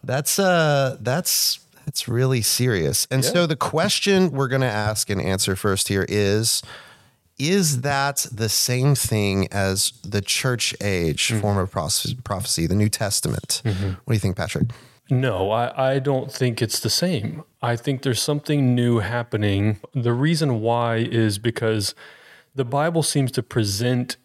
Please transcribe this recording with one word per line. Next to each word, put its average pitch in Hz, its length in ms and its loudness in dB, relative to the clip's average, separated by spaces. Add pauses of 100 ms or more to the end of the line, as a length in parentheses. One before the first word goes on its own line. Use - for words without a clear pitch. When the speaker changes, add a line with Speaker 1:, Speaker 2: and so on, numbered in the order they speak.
Speaker 1:
That's, 135 340 -2
uh, 156 600 4
that's, - 580 -2 (280)
that's - 220 -6
really 123 340 2
serious. 101 680 0
And 135 140 2
Speaker 2:
Yeah. - 60 2
Speaker 1:
so 175 160 2
the 143 100 -2
question 185 760 2
we're 135 180 -2
gonna 131 180 2
ask 107 440 -2
and 98 100 0
answer 95 360 0
first 98 320 0
here 98 200 0
is, 104 540 0 (760)
is 160 420 2
that 139 500 0
the 113 180 -2
same 127 460 2
thing 101 560 2
as 98 420 0 (120)
the 101 160 -2
church - 600 -2
age 87 480 0
Speaker 2:
Mm. 110 120 0
Speaker 1:
form 101 180 0
of 92 120 -2
prophes-, 92 520 -4
prophecy, 90 440 -2
the 87 100 0
New 104 120 4
Testament? - 760 -2
Speaker 2:
Mm-hmm. 98 240 -2
Speaker 1:
What 92 200 -8
do 117 60 2
you 101 60 2
think, 92 160 0
Patrick? - 320 -2 (400)
Speaker 2:
No, 110 420 0
I, 127 440 0
I 139 40 2
don't 131 340 -2
think 123 300 0
it's - 160 -2
the 110 120 -2
same. 156 520 -2 (180)
I 120 140 0
think 131 280 -4
there's 120 200 0
something 143 520 2
new 120 240 4
happening. 104 800 0 (120)
The 120 200 0
reason 143 480 2
why 117 380 0
is 113 400 2
because 110 560 -2 (600)
the 131 100 -2
Bible 151 380 0
seems 135 300 0
to 120 100 -2
present 120 840 0